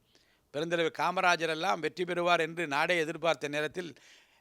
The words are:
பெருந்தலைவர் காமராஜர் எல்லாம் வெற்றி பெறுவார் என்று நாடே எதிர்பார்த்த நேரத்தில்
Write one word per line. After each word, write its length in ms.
பெருந்தலைவர் 440
காமராஜர் 520
எல்லாம் 300
வெற்றி 260
பெறுவார் 340
என்று 280
நாடே 300
எதிர்பார்த்த 500
நேரத்தில் 460